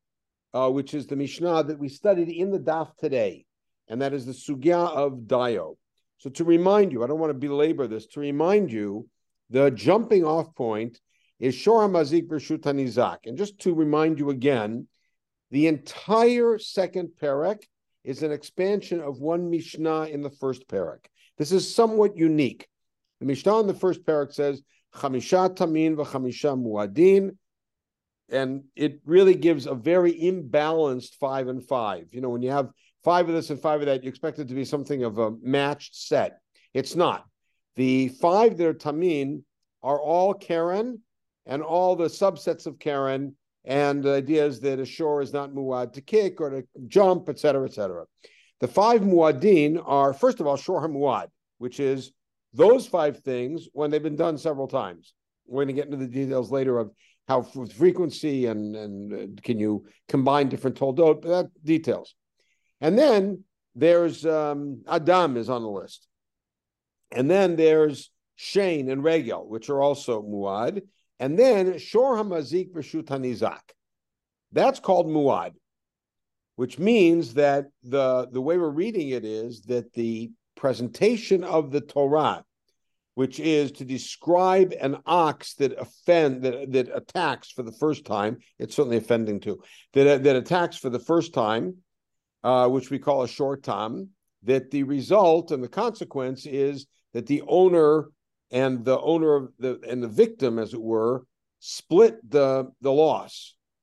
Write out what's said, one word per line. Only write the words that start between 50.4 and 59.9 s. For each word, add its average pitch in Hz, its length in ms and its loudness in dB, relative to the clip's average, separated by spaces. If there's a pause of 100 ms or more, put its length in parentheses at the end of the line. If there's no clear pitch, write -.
of 160 60 -4
all, 139 100 0
Shor 175 240 -4
HaMuad, 139 460 -2 (320)
which 123 220 -10
is 135 300 -2 (440)
those 208 320 6
five 151 340 -2
things 135 540 -8
when 147 160 -4
they've 151 120 -2
been 147 140 -6
done 160 220 -2
several 135 280 -4
times. 98 460 -8 (320)
We're 135 200 -4
gonna 135 100 -4
get 139 120 -4
into 135 120 -8
the 131 80 -8
details 127 440 -4
later 131 280 0
of 107 120 -4 (380)
how 131 120 2
f-, 120 320 -10
frequency 151 760 0
and, 107 280 -6
and, 104 380 -12
uh, 101 300 -12
can 117 160 -2
you 107 260 -2 (240)